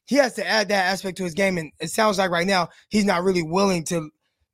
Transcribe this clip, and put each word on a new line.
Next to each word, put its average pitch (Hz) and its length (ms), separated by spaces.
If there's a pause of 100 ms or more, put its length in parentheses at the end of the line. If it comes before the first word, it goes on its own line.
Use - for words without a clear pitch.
He 233 100
has 269 200
to 180 120
add 202 220
that 190 220
aspect 185 260
to 185 60
his 170 100
game, 190 240
and 156 220
it - 100
sounds 214 280
like 190 140
right 170 160
now 185 220 (200)
he's 208 160
not 180 180
really 185 200
willing 180 420
to, 165 240 (440)